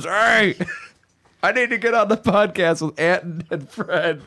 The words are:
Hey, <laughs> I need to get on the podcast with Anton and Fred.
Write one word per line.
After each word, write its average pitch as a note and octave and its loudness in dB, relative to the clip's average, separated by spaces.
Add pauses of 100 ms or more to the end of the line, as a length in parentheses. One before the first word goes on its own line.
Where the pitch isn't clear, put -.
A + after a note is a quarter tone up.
Hey, G#3+ 2 (420)
<laughs> - -20
I F#3 2
need A#3+ 0
to A#3+ -2
get A3+ 0
on A3 2
the A3 2
podcast F#3+ 2
with D#3 -6
Anton E3+ 0
and D3+ -6
Fred. E3+ -4